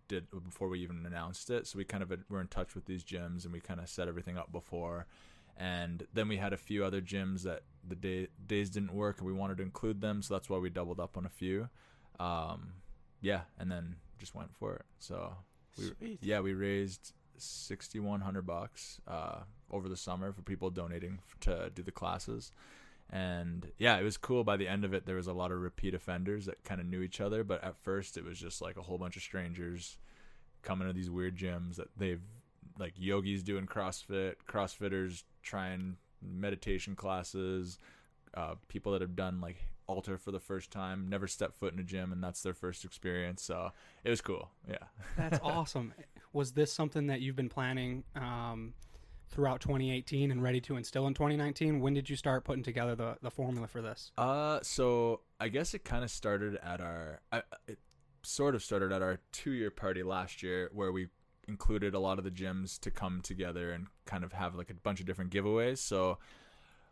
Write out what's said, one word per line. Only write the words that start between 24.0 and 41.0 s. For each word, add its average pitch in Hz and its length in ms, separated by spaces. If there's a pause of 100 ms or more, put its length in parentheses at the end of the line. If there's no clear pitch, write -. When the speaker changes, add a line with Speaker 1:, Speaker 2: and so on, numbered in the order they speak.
Speaker 1:
was 104 140
cool. 123 260
By 104 140
the 95 100
end 101 200
of 95 80
it, 95 100
there 92 120
was 90 100
a 90 80
lot 90 180
of 90 80
repeat 90 340
offenders 92 520
that - 180
kinda 92 180
knew 92 200
each 92 180
other. 104 240
But 92 180
at 90 140
first, 95 400
it 85 80
was 85 140
just, 87 240
like, 85 160
a 85 40
whole 90 140
bunch 90 200
of 92 60
strangers 87 760 (640)
coming 92 260
to 90 60
these 90 160
weird 90 260
gyms 87 400
that 85 200
they've, 90 260 (560)
like, 90 180
yogis 98 460
doing 95 240
CrossFit, 95 720 (120)
CrossFitters 95 760 (180)
trying 92 560 (240)
meditation 95 760
classes, 92 800 (540)
uh, 82 220 (140)
people 101 240
that 95 100
have 90 120
done, 90 280
like, 85 160 (280)
altar 95 320
for 101 140
the 95 80
first 95 320
time, 95 360